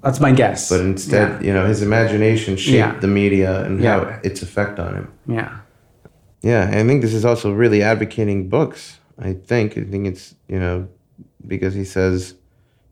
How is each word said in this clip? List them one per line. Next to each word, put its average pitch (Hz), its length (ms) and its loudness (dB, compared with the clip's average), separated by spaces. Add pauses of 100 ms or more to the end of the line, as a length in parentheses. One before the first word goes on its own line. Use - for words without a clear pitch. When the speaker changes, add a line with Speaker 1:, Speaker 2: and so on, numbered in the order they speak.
Speaker 1:
that's 131 180 -2
my 143 140 6
guess. 110 360 2
Speaker 2:
But 90 120 2
instead, 95 600 0
Speaker 1:
Yeah. - 60 -2
Speaker 2:
you 98 60 2
know, 95 120 2
his 104 160 0
imagination 110 760 2
shaped 131 180 2
Speaker 1:
Yeah. - 240 2
Speaker 2:
the 95 80 0
media 98 560 2
and 98 160 -4
Speaker 1:
Yeah. 110 200 2
Speaker 2:
how - 240 -6
its 98 180 -6
effect 101 380 -6
on 92 160 -6
him. 98 120 -8 (200)
Speaker 1:
Yeah. 117 300 -6 (840)
Speaker 2:
Yeah, 107 260 2
and 104 80 -2
I 107 100 2
think 135 160 4
this 110 120 0
is 110 100 -2
also 113 300 0
really 104 280 4
advocating 104 680 -2
books. - 500 -4 (180)
I 98 140 -8
think, 104 460 -2
I 107 80 -6
think 98 220 -6
it's, - 280 -12 (140)
you 95 100 -4
know, 90 300 -4 (580)
because 92 260 -4
he 98 120 -6
says, 95 480 -2 (580)